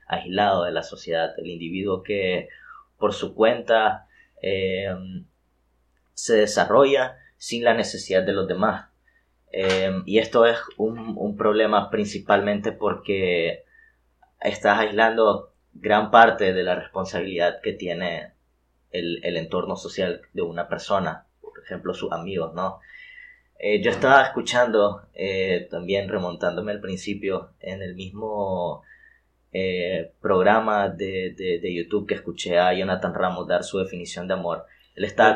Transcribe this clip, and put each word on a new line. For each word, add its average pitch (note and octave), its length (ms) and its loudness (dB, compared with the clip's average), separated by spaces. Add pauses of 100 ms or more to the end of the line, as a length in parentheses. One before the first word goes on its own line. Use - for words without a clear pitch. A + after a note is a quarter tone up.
aislado F#2+ 580 0
de F2 60 -2
la D#2+ 120 -4
sociedad, - 540 -4
el E2 100 -10
individuo F#2 560 -6
que F#2 460 -2 (480)
por G#2 160 0
su G2 220 -8
cuenta, A2+ 720 2 (340)
em, F#2+ 840 -4 (880)
se - 220 0
desarrolla C3 840 4 (200)
sin A#2 260 -6
la A#2 100 8
necesidad F#2+ 500 0
de G2+ 100 0
los F#2+ 140 -2
demás. F#2+ 420 -2 (600)
Em, F#2+ 540 0
y G#2 140 2
esto A2+ 260 4
es A#2 140 4 (180)
un, A2+ 400 -4
un G2+ 200 -4
problema G#2+ 520 2
principalmente G#2 840 0
porque F#2 920 -2 (800)
estás G#2 380 2
aislando A2 760 2 (200)
gran G#2 380 2
parte A2 420 8
de F#2 100 0
la F2+ 120 0
responsabilidad F2 840 -4
que G#2 120 -4
tiene E2+ 600 -8 (580)
el, E2+ 320 -6
el E2+ 140 -4
entorno F2 380 -4
social F2 460 -6 (120)
de F#2+ 80 -4
una E2+ 260 -4
persona, F2 580 -4 (160)
por - 120 -18 (100)
ejemplo, F2+ 300 -8
sus F#2 180 -6
amigos, E2 420 -6
¿no? F#2 260 -6 (840)
Eh, G#2 200 2
yo A2+ 100 2
estaba C3+ 320 6
escuchando, A2 800 0 (100)
eh, F#2+ 560 -2
también F#2 400 -4
remontándome F2+ 600 -4
al G#2 100 -8
principio, F#2+ 800 -6
en F#2+ 220 -12
el F2+ 140 -12
mismo, F#2+ 880 -6 (680)
eh, F2+ 720 -4
programa G2+ 680 2
de, F#2 480 -6
de, F2+ 220 -2
de F2+ 160 -4
YouTube G2+ 320 -4
que G2+ 80 -2
escuché F2 440 -4
a F2+ 140 4
Jonathan F#2 400 -2
Ramos F#2 340 -2
dar F2+ 160 0
su - 160 -4
definición F2+ 480 -8
de F#2+ 80 -2
amor. E2+ 300 -6 (300)
Él F#2 100 -6
estaba A2 300 4